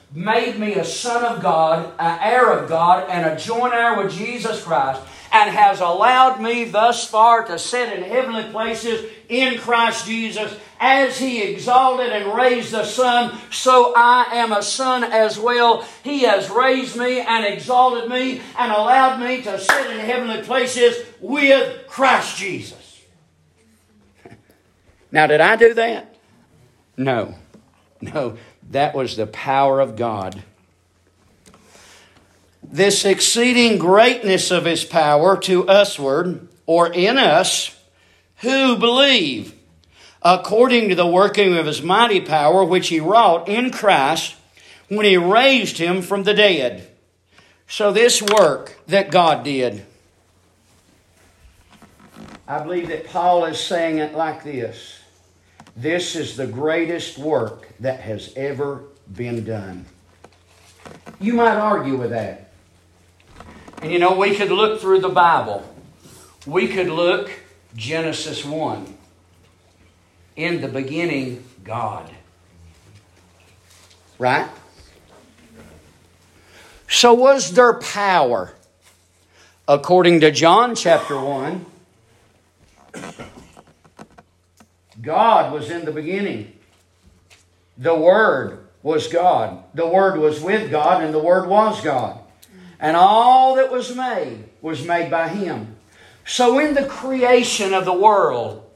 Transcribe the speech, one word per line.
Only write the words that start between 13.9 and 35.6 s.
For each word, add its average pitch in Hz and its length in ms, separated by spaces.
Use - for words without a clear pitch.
I 240 380
am 233 180
a 208 100
son 254 440
as 220 340
well. 240 460
He 277 200
has 202 260
raised 254 480
me 247 240
and 226 240
exalted 233 640
me 254 320
and 214 140
allowed 240 480
me 247 220
to 196 140
sit - 340
in 220 80
heavenly 226 440
places 247 540
with 269 680
Christ - 500
Jesus. - 600
<laughs> - 60
Now, 156 140
did 151 120
I 190 160
do 226 200
that? 226 380
No. 113 380
No, 113 360
that 143 220
was 131 220
the 107 120
power 139 520
of 120 160
God. 101 460
"This 196 420
exceeding 233 720
greatness 196 760
of 175 140
His 160 200
power 160 520
to 180 300